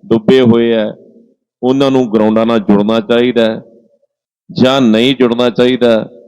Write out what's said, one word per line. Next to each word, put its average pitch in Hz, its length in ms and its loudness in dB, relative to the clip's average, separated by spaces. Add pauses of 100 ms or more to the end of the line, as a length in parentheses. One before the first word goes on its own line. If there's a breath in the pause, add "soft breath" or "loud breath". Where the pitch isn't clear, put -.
ਡੁੱਬੇ 113 360 2
ਹੋਏ 117 320 2
ਹੈ, 110 200 -4 (680)
ਉਹਨਾਂ 135 280 0
ਨੂੰ 127 220 -2
ਗਰਾਊਂਡਾਂ 110 320 0
ਨਾਲ 117 140 0
ਜੁੜਨਾ 104 400 0
ਚਾਹੀਦਾ 117 460 0
ਹੈ 110 160 -6 (1000)
ਜਾਂ 131 200 2
ਨਹੀਂ 120 340 0
ਜੁੜਨਾ 123 340 0
ਚਾਹੀਦਾ। 120 600 0 (180)